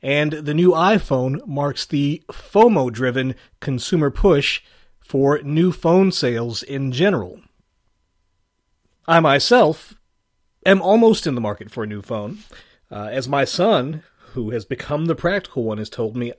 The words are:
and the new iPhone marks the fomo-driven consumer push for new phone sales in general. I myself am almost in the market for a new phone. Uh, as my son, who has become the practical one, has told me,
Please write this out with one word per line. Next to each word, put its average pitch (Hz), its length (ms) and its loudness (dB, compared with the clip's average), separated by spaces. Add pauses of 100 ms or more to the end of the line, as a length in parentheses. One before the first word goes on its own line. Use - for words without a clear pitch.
and 147 300 0
the 151 200 -6
new 180 200 4
iPhone 160 720 0
marks 143 400 -4
the 147 420 -2
fomo-driven 131 1040 0 (260)
consumer 143 500 -2
push - 500 2 (400)
for 139 400 0
new 160 320 2
phone 180 400 2
sales 120 500 -4
in 135 300 -6
general. 190 480 -2 (1700)
I 165 140 6
myself 160 720 2 (720)
am 98 160 4
almost 220 440 4
in 143 80 -2
the 123 60 -4
market 104 300 -8
for 113 140 -8
a - 20 -8
new 104 160 -10
phone. 113 380 -10 (500)
Uh, 107 200 -10
as 123 160 -6
my 139 200 0
son, 156 560 0 (300)
who 110 180 -6
has 110 160 -6
become 147 400 -6
the 165 80 0
practical 175 500 -4
one, 107 140 -4
has 107 100 -8
told 113 260 -6
me, 120 240 -8